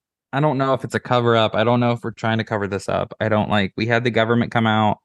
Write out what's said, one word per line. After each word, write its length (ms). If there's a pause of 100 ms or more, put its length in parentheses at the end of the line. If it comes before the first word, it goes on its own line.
(320)
I 80
don't 180
know 160
if 80
it's 140
a 40
cover 360
up. 180
I 80
don't 160
know 140
if 100
we're 80
trying 280
to 60
cover 220
this 220
up. 320
I 80
don't, 200
like, 280
we 100
had 160
the 80
government 400
come 160
out, 380